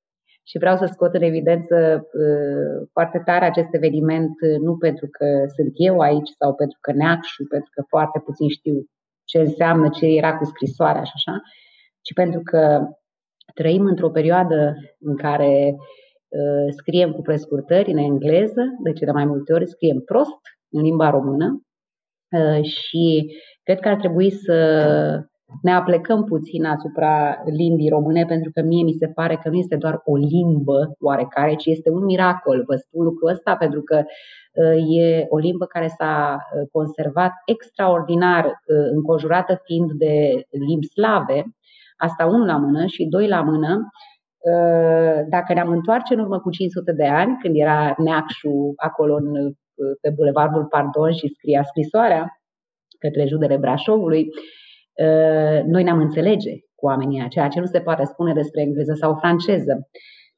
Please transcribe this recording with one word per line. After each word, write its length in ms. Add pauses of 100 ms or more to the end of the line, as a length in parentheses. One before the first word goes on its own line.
(140)
<laughs> 360
Și 80
vreau 180
să 160
scot 220
în 80
evidență, 540 (360)
uh, 800
foarte 320
tare 200
acest 260
eveniment, 600 (200)
uh, 100
nu 160
pentru 340
că 160 (300)
sunt 160
eu 260
aici 400
sau 160
pentru 260
că 120
Neacșu, 560
pentru 260
că 140
foarte 360
puțin 240
știu 260 (500)
ce 140
înseamnă, 500
ce 180
era 300
cu 80
scrisoarea 580
și 120
așa, 260 (600)
ci 140
pentru 300
că 360 (720)
trăim 300
într-o 260
perioadă 640 (260)
în 160
care, 580 (540)
uh, 480
scriem 360
cu 100
prescurtări 680
în 80
engleză, 640 (200)
de 100
cele 200
mai 120
multe 280
ori 160
scriem 360
prost 340 (320)
în 120
limba 280
română, 520 (680)
uh, 340
și 600 (360)
cred 180
că 80
ar 80
trebui 340
să 260 (1040)
ne 100
aplecăm 520
puțin 400
asupra 800
limbii 440
române, 360
pentru 300
că 80
mie 200
mi 160
se 100
pare 340
că 60
nu 80
este 200
doar 280
o 120
limbă 840
oarecare, 540
ci 120
este 240
un 140
miracol. 640
Vă 80
spun 300
lucrul 240
ăsta 280
pentru 260
că, 200 (500)
uh, 480
e 280
o 100
limbă 280
care 220 (100)
s-a, 380 (180)
uh, 180
conservat 600 (120)
extraordinar, 1000
uh, 320 (180)
înconjurată 720
fiind 280
de 500 (260)
limbi 180
slave, 580 (520)
asta 300
unu 180
la 120
mână, 300
și 240
doi 180
la 120
mână, 480 (500)
uh, 920
dacă 240
ne-am 160
întoarce 460
în 60
urmă 200
cu 100
cinci 220
sute 200
de 140
ani, 360
când 140
era 420
Neacșu 800
acolo 380
în, 220
uh, 160 (480)
pe 140
Bulevardul 500
Pardon 480
și 160
scria 340
scrisoarea 720 (640)
către 280
judele 300
Brașovului, 680 (680)
uh, 720
noi 180
ne-am 160
înțelege 520 (240)
cu 120
oamenii 360
aceia, 60
ceea 200
ce 120
nu 60
se 140
poate 240
spune 280
despre 300
engleză 320
sau 200
franceză. 760 (500)